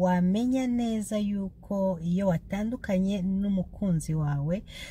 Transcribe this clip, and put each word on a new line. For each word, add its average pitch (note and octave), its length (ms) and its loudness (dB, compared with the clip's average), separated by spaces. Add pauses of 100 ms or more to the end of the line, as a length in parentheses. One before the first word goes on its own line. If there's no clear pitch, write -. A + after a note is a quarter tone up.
wamenya G3 680 4
neza A3+ 520 0
yuko G3 840 -2
iyo F#3 260 2
watandukanye G3 920 0
n'umukunzi F#3+ 920 0
wawe, D3+ 480 0 (280)